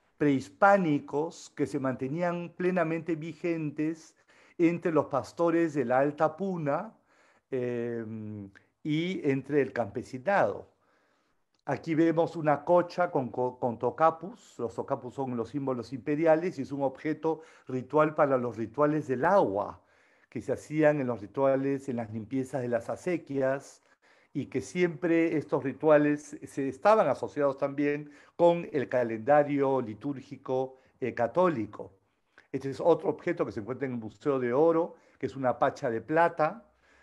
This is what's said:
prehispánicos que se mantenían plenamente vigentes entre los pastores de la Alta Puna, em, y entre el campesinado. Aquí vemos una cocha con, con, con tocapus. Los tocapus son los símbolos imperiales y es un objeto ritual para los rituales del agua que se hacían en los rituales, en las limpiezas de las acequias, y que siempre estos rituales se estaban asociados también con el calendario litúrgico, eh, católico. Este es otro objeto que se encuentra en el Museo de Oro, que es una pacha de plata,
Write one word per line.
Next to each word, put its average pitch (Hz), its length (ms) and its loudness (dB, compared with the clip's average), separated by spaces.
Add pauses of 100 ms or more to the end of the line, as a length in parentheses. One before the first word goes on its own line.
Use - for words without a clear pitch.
(180)
prehispánicos 156 1400 2
que 147 100 0
se 135 140 -4
mantenían 165 760 -4
plenamente 165 600 0
vigentes 160 1000 -6 (440)
entre 170 320 2
los 147 160 2
pastores 165 680 0
de 139 120 0
la 123 140 2
Alta 147 380 2
Puna, 180 560 -4 (560)
em, 113 1000 -6 (320)
y 165 460 -2
entre 135 320 0
el 131 120 -2
campesinado. 123 960 -2 (960)
Aquí 143 300 -4
vemos 165 400 2
una 151 300 0
cocha 175 460 2
con, 135 180 -2
con, 123 280 -4
con 117 220 -2
tocapus. 160 800 -2
Los 117 160 -6
tocapus 123 400 -6
son 127 220 -6
los 113 120 -4
símbolos 131 440 -6
imperiales 156 680 2
y 135 40 -4
es 113 80 -10
un 139 120 -4
objeto 156 580 -2 (260)
ritual 151 480 0
para 143 220 4
los 120 200 -4
rituales 147 500 0
del 127 180 -2
agua 110 560 2 (480)
que 120 120 -10
se 120 100 -6
hacían 151 500 2
en 127 60 -2
los 113 140 -4
rituales, 135 680 0
en 120 80 -4
las 113 140 -8
limpiezas 127 500 -6
de 123 60 -4
las 117 220 -2
acequias, 139 960 -4 (500)
y 143 120 -4
que 135 160 -4
siempre 165 760 0
estos 139 260 -2
rituales 147 800 2
se 135 260 -6
estaban 202 380 4
asociados 135 500 0
también 143 540 -2 (240)
con 170 360 4
el 131 160 -2
calendario 135 960 2
litúrgico, 131 960 -6 (240)
eh, 117 120 -4
católico. 120 800 -2 (580)
Este 135 180 -6
es 135 100 -10
otro 165 300 4
objeto 165 360 -2
que 117 60 -8
se 110 80 -8
encuentra 120 280 -8
en 127 60 -6
el 120 60 -6
Museo 131 400 -2
de 120 140 0
Oro, 165 420 4 (220)
que - 80 -8
es - 100 -6
una 127 220 0
pacha 135 320 0
de 113 120 -2
plata, 165 640 0 (380)